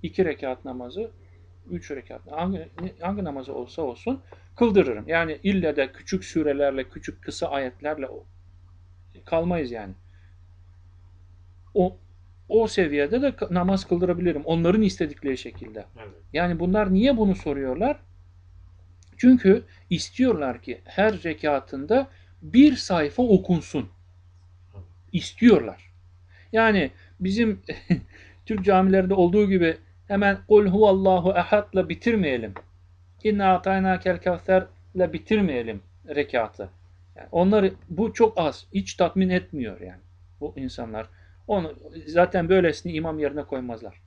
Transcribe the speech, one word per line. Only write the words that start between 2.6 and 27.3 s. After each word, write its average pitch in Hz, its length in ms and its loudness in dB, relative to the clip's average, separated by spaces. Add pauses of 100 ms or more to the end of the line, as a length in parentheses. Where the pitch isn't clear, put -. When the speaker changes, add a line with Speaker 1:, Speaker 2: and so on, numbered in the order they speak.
Speaker 1:
hangi 196 240 -6
namazı 139 300 -10
olsa 127 280 -10
olsun 185 380 -6 (360)
kıldırırım. 190 520 2
Yani 160 340 -2
ille 175 340 0
de 135 160 -2
küçük - 320 -8
surelerle, 143 640 -2
küçük - 340 -16
kısa 160 260 -8
ayetlerle 139 580 -6
o-, - 180 -16 (1000)
kalmayız 165 460 0
yani. 104 240 -12 (1800)
O, 185 220 2 (520)
o 220 200 2
seviyede 156 540 0
de 269 140 -2
k-, - 140 -8
namaz 180 340 0
kıldırabilirim. 175 600 -2
Onların 170 380 2
istedikleri 147 560 -2
şekilde. 110 460 -14 (140)
Speaker 2:
Evet. 107 160 -20 (180)
Speaker 1:
Yani 170 280 -2
bunlar 185 340 0
niye 240 220 4
bunu 202 180 2
soruyorlar? 143 600 -4 (1200)
Çünkü 247 480 4 (260)
istiyorlar 165 720 -2
ki 120 220 -14
her 196 400 -2
rekatında 156 840 -2 (340)
bir 247 340 6
sayfa 165 460 -2
okunsun. 185 680 0 (1200)
İstiyorlar. 165 800 2 (640)
Yani 220 380 2 (300)
bizim 202 400 -2 (420)